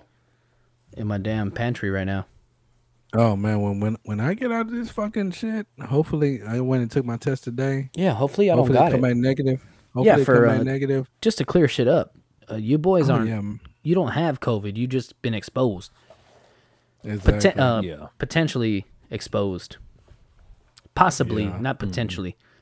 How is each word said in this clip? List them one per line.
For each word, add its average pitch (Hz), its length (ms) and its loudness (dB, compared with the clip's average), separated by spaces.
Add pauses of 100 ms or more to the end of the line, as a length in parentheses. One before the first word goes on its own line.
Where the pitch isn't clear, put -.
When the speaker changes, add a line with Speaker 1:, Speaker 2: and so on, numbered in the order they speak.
(960)
Speaker 1:
in 110 120 -8
my 104 120 -2
damn 107 320 -2
pantry 117 400 -4
right 95 140 -2
now. 98 200 -4 (880)
Speaker 2:
Oh 110 220 4
man, 104 260 -2
when, 101 180 -2
when, 110 240 -2
when 104 160 -6
I 135 140 -2
get 233 180 -4
out 226 160 -2
of 226 40 -14
this 233 180 -8
fucking 208 420 -6
shit, 220 360 -8 (180)
hopefully 143 560 0
I 120 200 -4
went 127 200 0
and 117 100 -4
took 135 140 0
my 117 120 -4
test - 260 -4
today. 135 520 -4
Speaker 1:
Yeah, 180 160 0
hopefully 139 380 2
I 175 60 4
don't - 120 6
Speaker 2:
Hopefully 127 120 6
Speaker 1:
got 160 100 6
Speaker 2:
it - 20 2
come 127 140 2
Speaker 1:
it. 123 40 4
Speaker 2:
back 120 80 2
negative. 131 440 0 (320)
Hopefully 127 140 0
Speaker 1:
Yeah, 180 100 8
Speaker 2:
it - 80 4
Speaker 1:
for, 131 100 6
Speaker 2:
come 120 120 8
back 113 140 4
Speaker 1:
uh, - 20 0
Speaker 2:
negative. 135 460 -2 (120)
Speaker 1:
just 220 160 2
to 143 80 -2
clear 170 220 4
shit 123 200 0
up, 151 280 2 (360)
uh, 110 40 -6
you 110 220 0
boys 160 320 2
Speaker 2:
Oh, 131 60 4
Speaker 1:
aren't, 113 140 0
Speaker 2:
yeah, 110 80 -2
m- 104 220 -8 (240)
Speaker 1:
you 151 120 0
don't 170 160 2
have 151 280 0
covid. 104 360 -4
You 120 120 -2
just 127 340 -6
been 117 120 -2
exposed. 107 580 -4 (1120)
Speaker 2:
Exactly. 104 480 2
Speaker 1:
Poten-, - 80 -4
uh, 120 220 2
Speaker 3:
Yeah. 85 260 -10 (120)
Speaker 1:
potentially 120 640 -2 (240)
exposed. 101 680 -6 (1160)
Possibly, 113 520 0
Speaker 2:
Yeah. 92 140 -6
Speaker 1:
not 135 200 -4
Speaker 3:
Mm-hmm. 107 100 -6
Speaker 1:
potentially. 92 480 -6 (240)